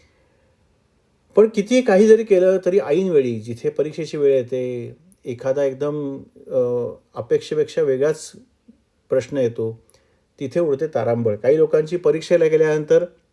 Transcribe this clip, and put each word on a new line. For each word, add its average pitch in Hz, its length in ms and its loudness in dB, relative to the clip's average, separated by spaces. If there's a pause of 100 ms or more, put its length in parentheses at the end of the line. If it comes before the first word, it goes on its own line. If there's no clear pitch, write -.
(1400)
पण 220 200 6
किती 240 260 2
काही 214 260 4
जरी 220 160 8
केलं 190 420 4
तरी 180 140 2
ऐनवेळी 143 600 0
जिथे 117 300 -8
परीक्षेची 151 480 -6
वेळ 139 160 2
येते, 123 640 -6 (300)
एखादा 135 380 -4
एकदम, 139 540 -6 (300)
अ, 131 120 -2 (600)
अपेक्षेपेक्षा 151 640 -4
वेगळाच 143 500 -2 (800)
प्रश्न 175 280 -2
येतो, 113 460 -4 (560)
तिथे 139 200 -4
उडते 139 280 -2
तारांबळ. 117 480 -2
काही 127 220 2
लोकांची 156 400 0
परीक्षेला 160 480 2
गेल्यानंतर 156 600 2 (280)